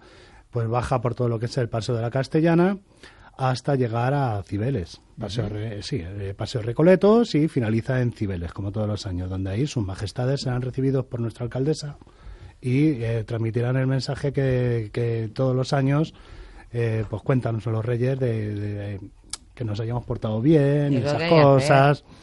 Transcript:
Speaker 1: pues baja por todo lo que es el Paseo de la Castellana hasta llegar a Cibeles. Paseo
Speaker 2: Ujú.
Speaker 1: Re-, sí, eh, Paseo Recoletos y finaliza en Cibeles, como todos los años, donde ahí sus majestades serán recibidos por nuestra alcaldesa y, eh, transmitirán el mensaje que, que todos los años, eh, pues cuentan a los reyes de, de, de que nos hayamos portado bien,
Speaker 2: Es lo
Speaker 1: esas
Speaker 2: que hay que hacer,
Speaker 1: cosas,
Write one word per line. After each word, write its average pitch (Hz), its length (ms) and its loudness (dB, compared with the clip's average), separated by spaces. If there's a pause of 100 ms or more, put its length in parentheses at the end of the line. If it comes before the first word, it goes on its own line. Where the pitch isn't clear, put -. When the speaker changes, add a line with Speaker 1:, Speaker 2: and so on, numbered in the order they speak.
(500)
Speaker 1:
pues 117 180 -2
baja 120 320 0
por 113 140 -2
todo 120 140 0
lo 117 100 0
que 117 80 -2
es - 100 -8
el 120 120 0
Paseo 113 280 -2
de 113 60 -2
la 120 80 -2
Castellana 165 680 2 (640)
hasta 131 360 0
llegar 120 380 0
a 123 300 0
Cibeles. 104 580 -4 (180)
Paseo 107 280 -4
Speaker 2:
Ujú. 104 80 -6
Speaker 1:
Re-, 104 280 -8
sí, - 220 -6
eh, 98 320 -8
Paseo 110 260 -4
Recoletos 185 720 4
y 151 140 4
finaliza 120 520 0
en 120 120 0
Cibeles, 92 400 -4
como 101 180 -6
todos 107 160 -2
los 104 200 -4
años, 90 240 -4
donde 95 200 -4
ahí 117 160 0
sus 120 180 -2
majestades 123 580 -4
serán 123 200 -2
recibidos 131 440 -2
por 117 140 -8
nuestra 117 240 -6
alcaldesa 143 520 -4 (640)
y, 131 420 2
eh, 113 220 -2
transmitirán 117 520 -2
el 131 100 0
mensaje 135 460 -2
que, 123 600 0
que 117 420 -2
todos 131 220 2
los 127 160 0
años, 143 420 2 (580)
eh, 113 360 0
pues 104 140 -6
cuentan 117 420 0
a 117 60 -2
los 110 140 -2
reyes 123 360 0
de, 110 340 -2
de, 104 200 -4
de 101 260 -8 (540)
que 120 100 -8
nos 104 160 -4
hayamos 117 240 -4
portado 110 360 -4
bien, 143 540 4
Speaker 2:
Es 123 80 2
lo - 60 -2
Speaker 1:
esas 147 100 0
Speaker 2:
que 165 60 -2
hay 170 60 -2
que 170 60 6
hacer, 151 80 8
Speaker 1:
cosas, 139 600 6 (180)